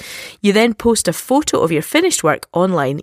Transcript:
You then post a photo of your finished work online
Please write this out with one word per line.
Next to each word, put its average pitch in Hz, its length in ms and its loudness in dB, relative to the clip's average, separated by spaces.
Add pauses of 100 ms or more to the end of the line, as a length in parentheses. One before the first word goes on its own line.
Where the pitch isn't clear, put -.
(400)
You 202 120 4
then 226 200 4
post 226 360 0
a 170 40 2
photo - 500 0
of 165 100 0
your 151 100 0
finished 339 400 0
work 151 300 0
online 160 500 0